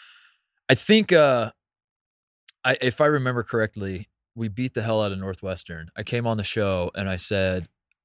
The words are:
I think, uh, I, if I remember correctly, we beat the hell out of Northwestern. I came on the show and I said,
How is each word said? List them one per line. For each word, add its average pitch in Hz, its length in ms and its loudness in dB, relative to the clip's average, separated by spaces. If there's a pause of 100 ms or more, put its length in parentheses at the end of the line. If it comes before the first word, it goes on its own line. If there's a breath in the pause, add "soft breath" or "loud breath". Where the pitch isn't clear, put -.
(680 soft breath)
I 135 60 6
think, 214 380 4
uh, 135 400 4 (1120)
I, 127 160 2
if 127 200 -2
I 151 60 6
remember 127 360 0
correctly, 104 680 -4 (260)
we 113 140 -6
beat 123 260 -6
the 113 80 -4
hell 110 200 0
out 101 100 -2
of 95 60 -6
Northwestern. 90 760 -10
I 107 60 -8
came 120 240 -4
on 113 100 0
the 101 80 -2
show 95 500 0
and 98 140 -4
I 95 80 -2
said, 92 520 -2 (360)